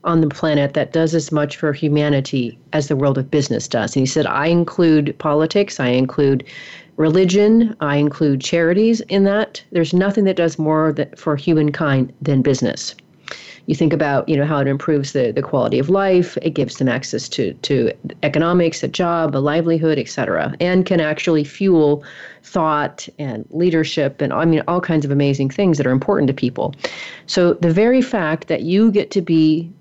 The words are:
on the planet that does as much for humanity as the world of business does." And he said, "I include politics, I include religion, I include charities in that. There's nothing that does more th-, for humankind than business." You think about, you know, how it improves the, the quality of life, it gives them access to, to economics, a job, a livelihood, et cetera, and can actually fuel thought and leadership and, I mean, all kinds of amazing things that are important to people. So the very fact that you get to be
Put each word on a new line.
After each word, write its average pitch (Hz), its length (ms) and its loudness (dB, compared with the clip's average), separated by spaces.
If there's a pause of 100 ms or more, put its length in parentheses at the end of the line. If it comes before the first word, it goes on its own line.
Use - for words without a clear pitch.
on 165 180 2
the 156 80 2
planet 143 460 0
that 147 180 -2
does 160 220 0
as 156 160 -2
much 147 260 -2
for 151 160 -2
humanity 143 840 -2 (140)
as 143 160 -2
the 147 80 0
world 135 200 0
of 131 140 -4
business 143 380 -2
does." - 260 -4
And 139 60 2
he 131 60 2
said, 143 200 0
"I 147 220 -2
include 165 720 2
politics, 156 600 0
I 131 100 0
include 131 560 2 (520)
religion, 196 800 4
I 147 160 -2
include 143 460 0
charities 185 600 2
in 196 200 0
that. 202 480 0
There's 165 240 0
nothing 196 300 2
that 190 100 2
does 165 240 0
more 156 340 2
th-, 147 240 -4
for 151 200 -2
humankind 147 840 0
than 135 220 0
business." - 540 -2 (720)
You 156 80 -2
think 156 180 2
about, 143 360 0
you 156 80 2
know, 143 100 0
how 151 120 -2
it 135 80 0
improves 139 460 -2
the, 123 180 0
the 120 120 -2
quality 123 360 0
of 143 120 0
life, 190 500 2
it 156 140 -4
gives 135 240 -4
them 131 100 0
access 120 400 -4
to, 104 240 -4
to 127 400 -2 (300)
economics, 165 600 0
a - 60 -4
job, 170 480 -2
a - 20 0
livelihood, 156 600 0
et 117 100 -6
cetera, 95 500 -4
and 180 280 2
can 175 140 2
actually 151 440 0
fuel 151 580 2 (400)
thought 156 640 -4 (120)
and 120 320 -8
leadership 160 720 0
and, 143 100 -2
I 156 140 0
mean, 160 200 2
all 175 140 0
kinds 160 240 -2
of 139 60 -4
amazing 139 400 0
things 180 260 2
that 139 100 -2
are 127 60 2
important 135 360 0
to 135 60 0
people. 131 400 -4 (520)
So 175 280 2
the 175 160 0
very 233 300 4
fact 170 480 -2
that - 140 -2
you 196 280 4
get 202 200 0
to 196 100 0
be 165 500 2 (100)